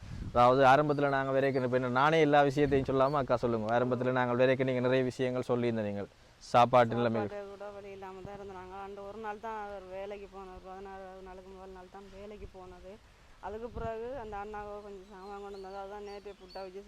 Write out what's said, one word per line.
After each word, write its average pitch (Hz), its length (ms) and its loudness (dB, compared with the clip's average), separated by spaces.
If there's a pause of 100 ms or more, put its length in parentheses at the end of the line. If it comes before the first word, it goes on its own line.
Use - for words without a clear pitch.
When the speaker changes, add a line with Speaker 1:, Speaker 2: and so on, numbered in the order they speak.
(320)
Speaker 1:
அதாவது 127 320 8
ஆரம்பத்துல 143 440 6
நாங்க 135 220 0
வரைக்கும், 135 340 2
இப்ப 127 120 0
என்ன 127 120 0
நானே 143 320 4
எல்லா 147 220 8
விஷயத்தையும் 139 460 2
சொல்லாம 135 220 4
அக்கா 135 260 2
சொல்லுங்க, 117 420 0
ஆரம்பத்துல 123 320 2
நாங்கள் 123 260 2
வரைக்கும் 131 300 4
நீங்க 127 160 0
நிறைய 127 220 4
விஷயங்கள் 127 380 -2
சொல்லியிருந்த 120 460 0
நீங்கள் 101 180 -6 (320)
சாப்பாட்டு 120 560 6
நிலைமை. 117 260 2
Speaker 2:
சாப்பாடு 101 280 -6
கூட 202 220 -14
வழி 202 200 -16
இல்லாம 190 340 -12
தான் 202 100 -12
இருந்தோம் 196 220 -14
நாங்க. 185 200 -14
அந்த 196 240 -14
ஒரு 202 180 -14
நாள் 214 220 -10
தான் 220 260 -10
அவர் 202 240 -12
வேலைக்கு 196 360 -12
போனார், 185 400 -16
பதினாறாவது 190 580 -16
நாளுக்கு 185 260 -18
முதல் 190 220 -18
நாள் 185 200 -18
தான் 196 160 -18 (120)
வேலைக்கு 208 320 -16
போனது. 185 400 -18 (480)
அதுக்கு 220 280 -10
பிறகு 226 500 -8
அந்த 220 180 -10
அண்ணாவை 208 460 -10
கொஞ்சம் 202 280 -16
சாமான் 202 320 -14
கொண்டு 202 180 -12
வந்தது, 190 160 -12
அதான் 202 340 -12
நேற்று 202 200 -14
புட்டா 185 360 -16
வச்சு 190 220 -14